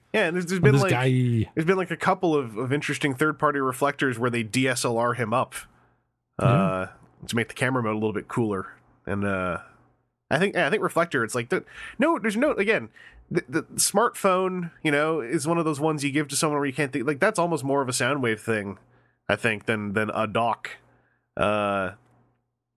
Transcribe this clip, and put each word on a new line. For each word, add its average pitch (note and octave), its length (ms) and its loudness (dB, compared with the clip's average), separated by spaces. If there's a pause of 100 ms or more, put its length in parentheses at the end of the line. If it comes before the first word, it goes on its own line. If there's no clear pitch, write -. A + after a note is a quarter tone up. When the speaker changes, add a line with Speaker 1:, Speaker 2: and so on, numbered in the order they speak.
(140)
Speaker 1:
Yeah, G#3 120 2
and E3 100 -2
there's, F3+ 100 -2
there's F#3 120 -2
Speaker 2:
On E3+ 60 2
Speaker 1:
been, G#3+ 80 8
Speaker 2:
this G3+ 100 6
Speaker 1:
like, F#3 80 2
Speaker 2:
guy. B2 640 2
Speaker 1:
there's D#3+ 120 0
been, F#3+ 100 4
like, F3+ 140 -2
a D#3+ 60 -4
couple F3+ 380 2
of, A#2+ 220 -2
of B2+ 160 -2
interesting C#3+ 420 -2
third-party C#3+ 460 0
reflectors C3 580 0
where B2 120 0
they A#2 120 -2
D B2+ 260 0
S B2+ 160 -2
L A#2+ 140 0
R A#2+ 160 2
him A2+ 200 -2
up. B2 200 0 (840)
Speaker 2:
Yeah. G2 60 2
Speaker 1:
Uh, F#2+ 420 2 (380)
to - 100 -8
make A2+ 120 0
the - 60 -16
camera C3 280 0
mode G#2+ 100 0
a G#2+ 60 -2
little G#2+ 140 0
bit G#2+ 160 -6
cooler. G#2 460 -2 (320)
And, G2+ 180 -2
uh, F#2 340 -2 (720)
I C3+ 80 2
think, G3 160 0
yeah, E3+ 120 2
I C#3+ 40 0
think F3 120 0
Reflector, D3+ 420 0
it's G#2+ 100 -6
like, B2 140 -4
the, - 160 -2 (340)
no, D4+ 200 2
there's G3+ 180 -2
no, C#4 160 2
again, G3 380 0 (400)
the, D#3+ 180 0
the C#3+ 140 -2 (120)
smartphone, F#3 960 0 (120)
you D#3 100 2
know, D#3 280 2
is C3 260 -2
one E3+ 120 2
of D#3+ 60 0
those D3+ 160 -2
ones D#3 240 0
you C#3+ 80 0
give D3 160 0
to D3 80 -6
someone D3 220 0
where C#3+ 80 0
you C3 60 -2
can't C#3 200 -2
think, C3 140 -2
like, D3 120 -2
that's G3 200 2
almost E3 260 0
more C#3 180 2
of B2 60 -2
a B2+ 40 -4
Soundwave B2 480 0
thing, G2+ 380 -2 (500)
I G2+ 80 4
think, G#2+ 300 -2
than, G#2 280 -2
than G#2+ 200 2
a A2 140 0
dock. A2+ 420 -2 (640)
Uh, G2+ 560 0 (840)